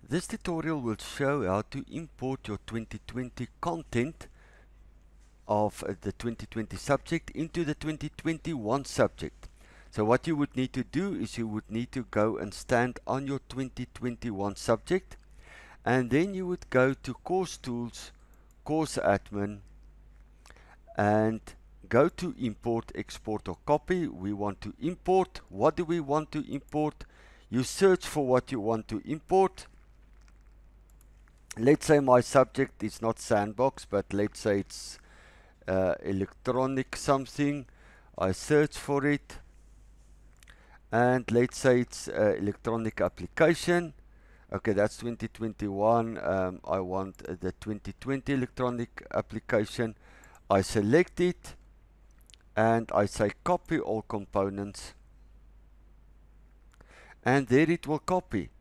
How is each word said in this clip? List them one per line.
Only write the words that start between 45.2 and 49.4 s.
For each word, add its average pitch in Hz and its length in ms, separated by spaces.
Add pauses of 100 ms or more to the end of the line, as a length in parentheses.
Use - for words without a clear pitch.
twenty-one. 110 920
Um, 92 400
I 92 160
want, 95 480
uh, 87 120
the 90 140
twenty 104 460
twenty 135 340
electronic 123 800
application. 110 840 (560)